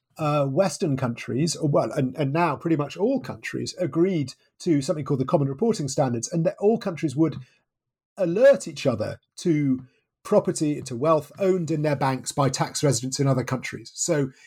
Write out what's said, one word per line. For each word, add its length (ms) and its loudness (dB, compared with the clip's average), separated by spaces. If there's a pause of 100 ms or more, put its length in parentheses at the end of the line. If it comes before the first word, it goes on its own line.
(160)
uh, 300 0
Western 500 0
countries, 600 -2
or 120 -2
well, 220 0
and, 260 -2
and 160 -2
now 240 0
pretty 200 0
much 200 -4
all 240 0
countries, 580 -10
agreed 560 0 (260)
to 200 2
something 240 -4
called 160 0
the 40 -2
Common 240 2
Reporting 400 0
Standards, 440 -2
and 140 0
that 140 -2
all 180 4
countries 380 -4
would 200 2 (800)
alert 520 4
each 180 -6
other 320 0 (200)
to 460 2 (380)
property, 580 0
to 160 -10
wealth 420 0
owned 320 2
in 120 0
their 140 0
banks 360 -2
by 160 2
tax 340 -4
residents 360 0
in 80 2
other 180 2
countries. 500 -8
So, 360 0 (160)